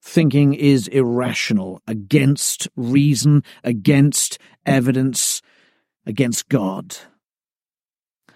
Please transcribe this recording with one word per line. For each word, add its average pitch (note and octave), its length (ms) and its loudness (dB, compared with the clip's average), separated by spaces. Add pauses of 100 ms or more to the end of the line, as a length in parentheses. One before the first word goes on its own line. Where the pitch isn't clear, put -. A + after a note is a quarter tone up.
Thinking C#3+ 520 2
is C3+ 340 2
irrational, A#2+ 1000 -2
against C3 880 -2
reason, C#3 680 2 (200)
against C#3 720 0 (280)
evidence, C3 760 0 (640)
against A#2+ 420 -2
God. F#2+ 480 -4 (1400)